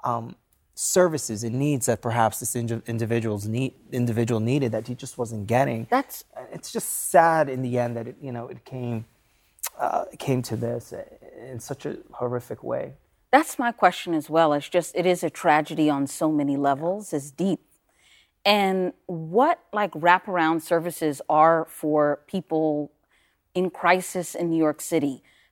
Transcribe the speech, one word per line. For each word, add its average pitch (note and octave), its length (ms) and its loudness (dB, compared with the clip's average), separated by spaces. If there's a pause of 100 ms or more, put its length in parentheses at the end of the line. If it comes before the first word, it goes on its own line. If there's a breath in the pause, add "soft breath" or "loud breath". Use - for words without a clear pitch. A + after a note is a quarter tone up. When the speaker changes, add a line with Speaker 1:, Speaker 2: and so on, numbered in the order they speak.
Speaker 1:
um, A#2 320 -4 (380)
services D3+ 680 2
and A#2+ 160 -4
needs C#3+ 280 0
that A2+ 160 0
perhaps A2+ 360 2
this - 160 -6
indi-, A#2 320 -4
individual's A2 640 -2
need, B2+ 240 -2 (180)
individual A#2 500 0
needed B2 320 0
that A2+ 160 -4
he B2 60 -8
just - 220 -14
wasn't A2 300 -6
getting. A#2+ 420 0
Speaker 2:
That's - 340 -2 (300)
Speaker 1:
It's - 180 -14
just - 380 -6
sad E3 400 6
in C3 140 -4
the B2 160 -2
end A#2+ 180 -2
that A#2 100 -8
it, B2 140 -14
you C#3 100 -10
know, A#2+ 160 -8
it C3 200 -16
came, A#2+ 400 -6 (720)
uh, - 340 -2
it - 60 -18
came B2+ 240 0
to A2+ 140 -6
this A#2 360 -6 (580)
in A#2+ 100 -12
such - 260 -10
a - 100 -8 (160)
horrific A#2+ 500 -6
way. C3 300 -6 (400)
Speaker 2:
That's D4 260 4
my A#3+ 140 -2
question F3+ 400 2
as D3+ 160 -2
well. D#3 240 4
It's D3 160 -2
just, F3 260 -2
it E3+ 120 0
is F3+ 180 2
a D3+ 60 -2
tragedy D3+ 580 2
on C#3 180 0
so D#3 240 -2
many C#3+ 280 0
levels. D#3+ 560 -2
It's C#3+ 160 -6
deep. F#3 300 -2 (840 soft breath)
And F#3+ 500 2 (100)
what, F#3 540 0 (140)
like, G#3 200 -2
wraparound E3+ 680 2
services D#3+ 680 -2
are D#3+ 400 6
for D3+ 600 0
people D#3 600 -2 (600)
in F3+ 160 0
crisis F3+ 640 0
in E3+ 140 -2
New E3 80 2
York D3+ 240 2
City? C#3+ 420 -2 (300 soft breath)